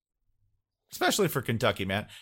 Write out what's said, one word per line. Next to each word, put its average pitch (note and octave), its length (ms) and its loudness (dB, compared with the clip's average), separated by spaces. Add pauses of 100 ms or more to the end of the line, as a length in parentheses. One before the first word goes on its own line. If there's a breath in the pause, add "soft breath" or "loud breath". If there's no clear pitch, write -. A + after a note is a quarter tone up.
(920)
Especially B3 360 2
for C#3 140 -2
Kentucky, A2 440 0
man. G2 220 -2 (140 loud breath)